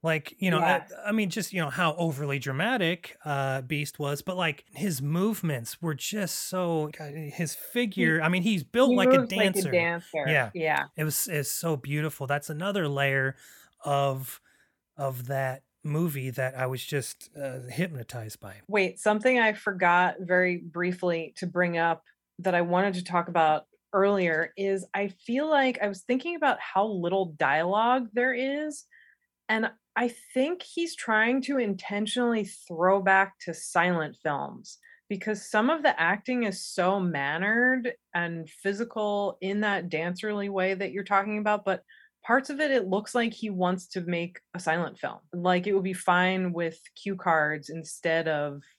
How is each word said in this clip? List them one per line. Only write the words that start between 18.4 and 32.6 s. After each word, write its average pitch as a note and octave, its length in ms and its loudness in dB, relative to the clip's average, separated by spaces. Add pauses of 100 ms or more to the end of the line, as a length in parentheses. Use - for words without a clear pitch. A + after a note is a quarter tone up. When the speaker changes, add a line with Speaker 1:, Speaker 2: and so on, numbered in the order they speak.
Speaker 1:
by. - 260 -16
Speaker 2:
Wait, G3 320 0
something A3 400 2
I A3 140 4
forgot F3+ 680 2
very F3+ 380 2
briefly F3 800 -4
to F#3 100 -6
bring F3 300 0
up E3 260 2 (360)
that F3+ 140 0
I F3 80 4
wanted F3+ 340 2
to F3+ 80 -4
talk F3+ 260 0
about D#3+ 360 2 (280)
earlier F#3 640 2
is G3 360 -2
I G3+ 140 -2
feel B3+ 420 -4
like C4+ 320 2
I G#3 60 0
was F#3+ 160 -6
thinking C4 320 -2
about D4 240 0
how - 260 0
little F#3 520 0
dialogue G3+ 760 2
there B3 200 0
is, C#4+ 520 -4 (640)
and A3 220 0 (240)
I A#3+ 140 0 (240)
think D#4+ 300 0
he's E4+ 320 -6
trying A#3 480 2
to C#4 140 -2
intentionally A3 880 -2
throw F#3 560 2